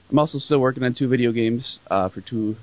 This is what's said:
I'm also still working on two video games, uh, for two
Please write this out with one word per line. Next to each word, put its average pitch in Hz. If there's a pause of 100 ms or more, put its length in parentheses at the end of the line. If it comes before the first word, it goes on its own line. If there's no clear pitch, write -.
I'm 135
also 151
still 143
working 131
on 127
two 131
video 120
games, 117 (100)
uh, 95
for 95
two 107